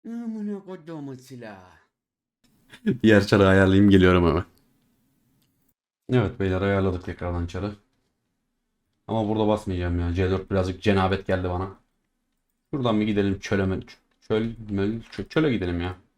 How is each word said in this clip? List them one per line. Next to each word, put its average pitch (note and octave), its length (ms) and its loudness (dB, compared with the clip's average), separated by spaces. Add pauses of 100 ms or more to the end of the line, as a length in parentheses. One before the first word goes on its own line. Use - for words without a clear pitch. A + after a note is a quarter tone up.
Amına A3 580 -8
kodumun D#3 500 -12
silahı. A2 600 -18 (1300)
Diğer G#2 240 6
çarı G2 220 6
ayarlayayım, G2 420 6
geliyorum F#2 360 6
hemen. E2 180 0 (1700)
Evet G#2+ 280 0
beyler, F#2+ 220 -2
ayarladık F#2+ 420 0
tekrardan F2 420 -8
çarı. G2 300 -10 (1300)
Ama G#2+ 200 -2
burada G#2+ 200 0
basmayacağım F2+ 520 -2
ya. E2+ 140 -2
C F#2 160 0
dört F#2 200 -4
birazcık F#2 320 -2
cenabet F#2+ 440 0
geldi F2+ 240 -2
bana. F#2 300 -8 (920)
Şuradan A#2+ 300 0
bir G#2+ 60 0
gidelim G2+ 340 0
çöle G2 260 -2
mi? F#2+ 80 -2
Ç-, - 220 -12 (320)
çöl, A2+ 260 -2 (160)
möl, G#2 300 -2
çö-, - 280 -12
çöle D#3 240 0
gidelim F2 280 -4
ya. F2+ 160 -8 (220)